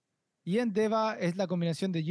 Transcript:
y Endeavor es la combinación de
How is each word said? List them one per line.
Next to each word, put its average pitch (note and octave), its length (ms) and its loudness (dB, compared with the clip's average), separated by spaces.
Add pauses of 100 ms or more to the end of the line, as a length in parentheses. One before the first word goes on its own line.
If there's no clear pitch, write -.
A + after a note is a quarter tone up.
(440)
y F#3 140 0
Endeavor A3 600 2
es F3 180 -2
la G3 120 0
combinación E3+ 420 0
de E3 100 0 (100)